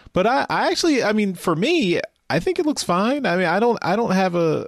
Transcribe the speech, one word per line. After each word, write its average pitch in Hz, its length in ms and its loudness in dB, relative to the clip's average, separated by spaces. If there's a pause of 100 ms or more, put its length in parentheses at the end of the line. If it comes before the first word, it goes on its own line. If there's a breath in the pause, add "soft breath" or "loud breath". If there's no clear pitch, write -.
(120)
But 185 140 0
I, 269 240 2
I 233 220 0
actually, 320 320 2
I 214 100 0
mean, 202 220 0
for 175 200 -2
me, 208 460 0 (280)
I 147 100 0
think 349 200 -2
it 311 60 -2
looks 294 180 -2
fine. 226 420 0
I 175 120 0
mean, 185 80 2
I 170 140 0
don't, 233 220 2
I 175 140 0
don't 226 160 0
have 185 240 2
a, 156 320 0